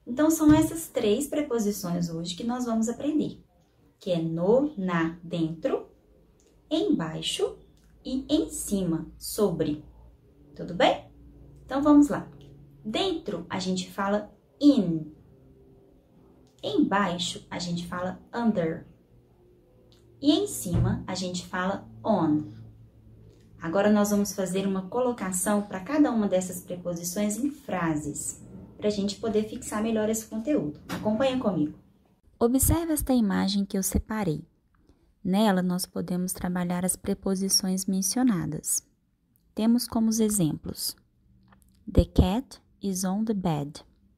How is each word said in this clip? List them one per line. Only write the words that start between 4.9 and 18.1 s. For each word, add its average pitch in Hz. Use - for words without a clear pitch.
dentro, 165
embaixo 285
e 262
em 330
cima, 170
sobre. 160
Tudo 170
bem? -
Então, 277
vamos 294
lá. 170
Dentro, 220
a 180
gente 185
fala 202
in. 175
Embaixo, 196
a -
gente 175
fala 180